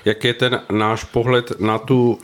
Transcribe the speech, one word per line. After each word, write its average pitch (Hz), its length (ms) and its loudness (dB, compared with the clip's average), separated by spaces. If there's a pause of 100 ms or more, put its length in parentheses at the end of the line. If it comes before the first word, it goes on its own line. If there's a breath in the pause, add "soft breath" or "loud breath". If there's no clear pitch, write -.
jak - 200 -2
je 120 100 2
ten 123 260 0 (100)
náš 107 340 0
pohled 120 560 0
na 110 180 0
tu, 120 460 2